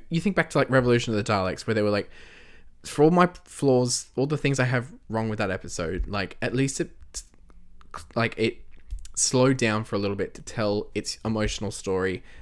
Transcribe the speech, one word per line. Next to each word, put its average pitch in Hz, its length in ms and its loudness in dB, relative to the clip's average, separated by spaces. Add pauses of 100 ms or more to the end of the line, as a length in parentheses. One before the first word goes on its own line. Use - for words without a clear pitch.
(100)
you 165 100 0
think 196 160 0
back 160 140 0
to, 151 80 2
like, 139 100 4
Revolution 120 460 4
of 104 100 0
the 113 80 0
Daleks, 92 340 0
where 113 80 0
they 107 80 2
were 104 80 2
like, 101 200 0 (760)
"For - 200 2
all 160 60 8
my 175 200 6 (140)
flaws, 127 680 2
all 131 120 2
the 151 100 0
things 139 240 0
I 127 40 4
have 127 280 0 (160)
wrong 110 220 0
with 107 80 -4
that 101 120 0
episode, 87 580 -4
like, 98 340 -4
at 120 120 -2
least 135 260 0
it, - 100 -4 (1300)
like, 113 220 0
it 113 200 0 (560)
slowed 131 420 4
down 110 280 0
for - 100 -6
a 101 40 0
little 101 180 0
bit 98 180 -4
to - 80 -16
tell 107 520 -2
its - 300 -6
emotional 107 460 -2
story 95 520 -2 (200)